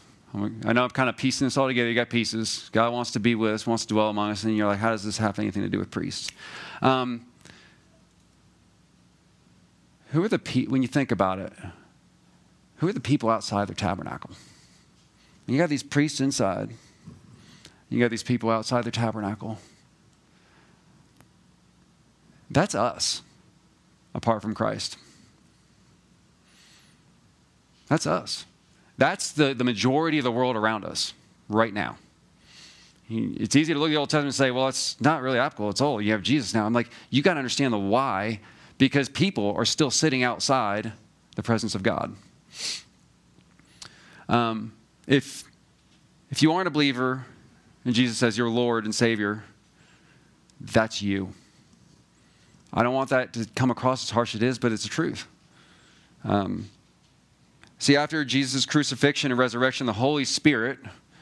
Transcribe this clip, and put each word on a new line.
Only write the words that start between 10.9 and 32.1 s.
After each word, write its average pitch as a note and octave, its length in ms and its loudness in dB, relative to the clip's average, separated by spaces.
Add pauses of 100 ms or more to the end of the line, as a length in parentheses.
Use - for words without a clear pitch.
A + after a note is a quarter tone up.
about F#2+ 280 2
it, F#2+ 140 -10 (1200)
who D#3+ 100 0
are G3 60 0
the C#3 60 -8
people A#2+ 300 0
outside G#2+ 380 0
the F#2 80 -10
tabernacle? - 560 -6 (1120)
You B2+ 120 0
got E3 120 2
these C#3+ 140 -2
priests D3 360 0
inside. G#2+ 520 0 (1160)
You A#2 100 0
got A#2+ 120 2
these A2+ 120 -6
people A2+ 260 0
outside A2+ 340 0
the A#2 80 -6
tabernacle. G#2+ 680 -4 (3000)
That's F3+ 260 0
us, - 460 -2 (920)
apart A2+ 280 0
from G#2+ 140 -6
Christ. G#2+ 420 -4 (3000)
That's - 200 0
us. - 380 -4 (540)
That's E3 320 2
the, C#3+ 220 2
the B2 100 -2
majority C3 540 2
of C#3 60 0
the B2 80 0
world B2 240 0
around G#2+ 280 0
us D#2 300 -6 (360)
right A2 220 4
now. E2 260 -6 (1120)